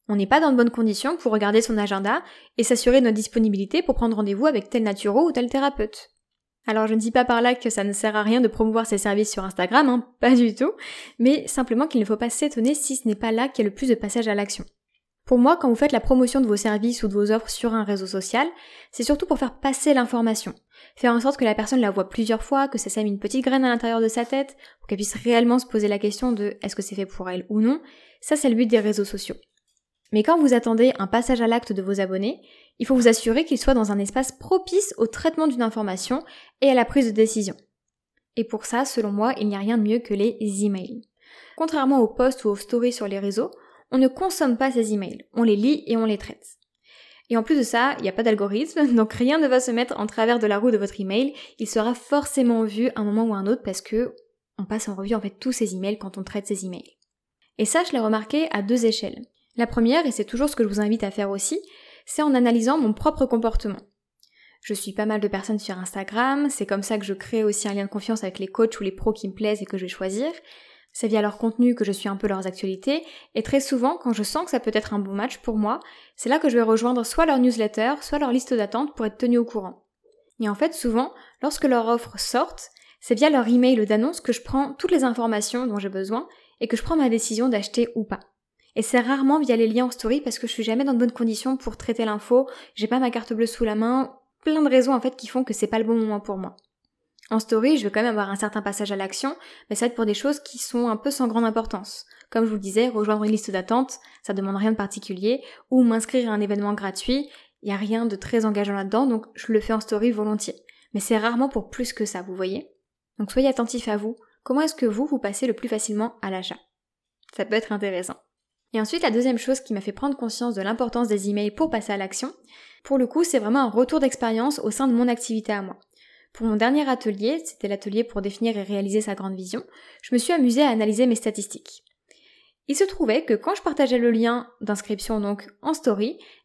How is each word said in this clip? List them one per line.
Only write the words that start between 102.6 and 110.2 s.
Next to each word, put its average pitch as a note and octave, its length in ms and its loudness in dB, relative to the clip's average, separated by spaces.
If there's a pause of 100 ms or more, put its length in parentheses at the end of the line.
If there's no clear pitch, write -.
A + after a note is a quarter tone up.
disais, G3 260 0
rejoindre G#3+ 360 0
une G#3+ 80 2
liste G#3 200 -2
d'attente, A3+ 480 -2 (240)
ça G3+ 100 -6
demande G3 220 -4
rien G#3 160 2
de A3 60 0
particulier, G3+ 640 -4 (260)
ou B3+ 140 6
m'inscrire A3+ 460 2
à G#3+ 40 -2
un G#3 80 0
événement G#3 320 -2
gratuit, G#3 560 -4 (320)
y G#3 100 -6
a G3 40 -4
rien G#3+ 320 -2
de G#3 80 -4
très A3 300 -2
engageant G3+ 280 0
là-dedans, G3+ 320 0
donc A3+ 200 0 (100)
je - 160 -8
le G#3+ 80 2
fais A3 140 -2
en A3 60 0
story A3 300 0
volontiers. G#3+ 460 -2 (380)